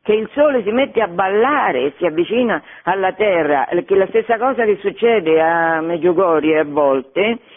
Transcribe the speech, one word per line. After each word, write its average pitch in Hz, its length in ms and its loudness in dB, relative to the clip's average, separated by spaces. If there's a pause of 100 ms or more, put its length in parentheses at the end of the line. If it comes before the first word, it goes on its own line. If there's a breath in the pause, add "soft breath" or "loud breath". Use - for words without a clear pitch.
che 214 100 0
il 214 200 -2
sole 285 320 2
si 196 80 -2
mette 254 280 0
a 214 60 2
ballare 196 800 0
e 143 120 -4
si - 80 -4
avvicina 175 560 -2 (220 loud breath)
alla 185 300 -2
terra, 165 580 0
che 175 240 -2
è - 20 2
la 190 120 4
stessa 226 280 0
cosa 240 280 -2
che 208 160 0
succede 196 600 0
a 165 400 0
Medjugorje 160 800 0
a 156 60 0
volte, 147 720 -2 (180 loud breath)